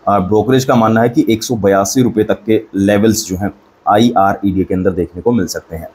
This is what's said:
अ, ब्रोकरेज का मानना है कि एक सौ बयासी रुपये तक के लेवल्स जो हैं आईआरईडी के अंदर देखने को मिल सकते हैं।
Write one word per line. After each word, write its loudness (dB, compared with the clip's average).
अ, 0
ब्रोकरेज 2
का 0
मानना 2
है 2
कि 0
एक 0
सौ -4
बयासी 0
रुपये 0
तक -2
के 0
लेवल्स 2
जो -6
हैं -4
आईआरईडी 2
के -4
अंदर 0
देखने -6
को 0
मिल 0
सकते -10
हैं। -14